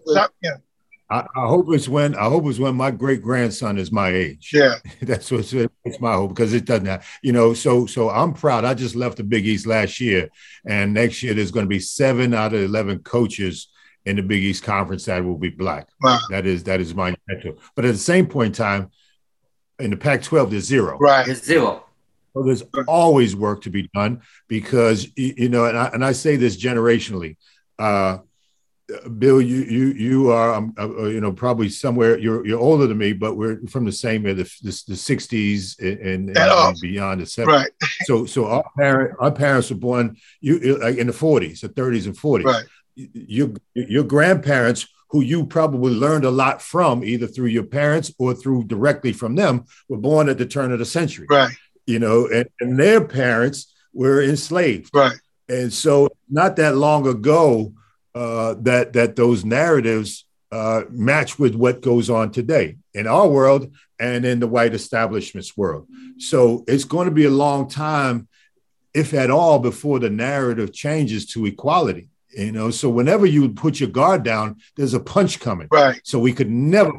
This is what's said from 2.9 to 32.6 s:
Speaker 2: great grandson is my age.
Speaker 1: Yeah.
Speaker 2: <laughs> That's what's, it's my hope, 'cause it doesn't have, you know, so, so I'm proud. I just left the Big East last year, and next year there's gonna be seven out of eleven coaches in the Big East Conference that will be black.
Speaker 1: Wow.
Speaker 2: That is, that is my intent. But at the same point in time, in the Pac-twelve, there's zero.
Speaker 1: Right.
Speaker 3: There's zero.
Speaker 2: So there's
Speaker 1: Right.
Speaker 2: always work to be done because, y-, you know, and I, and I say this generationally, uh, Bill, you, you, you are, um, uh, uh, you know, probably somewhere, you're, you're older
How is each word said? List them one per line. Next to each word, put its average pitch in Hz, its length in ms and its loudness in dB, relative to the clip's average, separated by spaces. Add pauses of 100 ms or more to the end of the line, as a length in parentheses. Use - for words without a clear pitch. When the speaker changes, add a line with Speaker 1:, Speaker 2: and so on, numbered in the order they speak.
Speaker 2:
great 123 320 -2
grandson 113 560 -2
is 92 140 -6
my 101 160 0
age. 87 440 -4
Speaker 1:
Yeah. 139 240 6 (120)
Speaker 2:
<laughs> - 140 -16
That's 123 280 -6
what's, 110 220 -4
it's 120 480 -6
my 113 140 -2
hope, 95 200 -2
'cause 113 200 0
it 117 100 0
doesn't 107 220 0
have, 95 200 -6 (160)
you 131 100 0
know, 117 220 6
so, 123 320 2
so 113 240 -2
I'm 139 220 0
proud. 120 320 0
I 131 100 0
just 117 220 -6
left 123 220 -4
the 113 40 -8
Big 104 240 0
East 110 200 -2
last 110 340 0
year, 101 300 0 (360)
and 101 260 -2
next 117 300 0
year 104 120 -4
there's 101 180 -2
gonna 107 160 -2
be 98 100 -2
seven 127 560 0
out 110 200 -2
of 104 80 0
eleven 98 360 -4
coaches 101 680 -4 (360)
in 101 120 -4
the 101 60 -4
Big 98 200 -2
East 95 220 -4
Conference 95 400 -4
that 90 200 -4
will 87 140 -4
be 85 120 -4
black. 80 380 -8 (140)
Speaker 1:
Wow. 127 160 4 (120)
Speaker 2:
That 95 160 -6
is, 90 180 -2
that 95 160 -2
is 85 120 -6
my 90 220 -4 (140)
intent. 92 320 -12 (160)
But 120 80 -2
at 123 80 4
the 101 60 -2
same 175 280 2
point 113 320 -2
in 113 60 -2
time, 98 260 -2 (880)
in 117 120 -4
the 101 60 -2
Pac-twelve, 139 540 0
there's 101 140 -4
zero. 90 340 0
Speaker 1:
Right. 135 280 4
Speaker 3:
There's 127 180 -8
zero. 131 400 0 (500)
Speaker 2:
So 135 80 -6
there's 131 200 0 (120)
Speaker 1:
Right. 135 140 -4
Speaker 2:
always 147 480 4
work 104 260 -4
to 101 80 -12
be 90 240 -6
done 107 280 -4 (260)
because, 110 580 0 (120)
y-, 131 180 -4
you 123 140 0
know, 120 160 2
and 117 100 -2
I, 120 120 0
and 123 160 -4
I 135 80 0
say 147 240 0
this 120 200 0
generationally, 110 800 -2 (420)
uh, 98 400 0 (1000)
Bill, 131 220 6
you, 123 160 0
you, 131 320 0
you 131 420 0
are, 117 240 2
um, 110 240 -6
uh, 110 100 -6
uh, 107 180 -6
you 110 140 -4
know, 104 120 -2
probably 113 360 -2
somewhere, 117 500 2
you're, 110 280 -2
you're 110 120 -2
older 139 280 4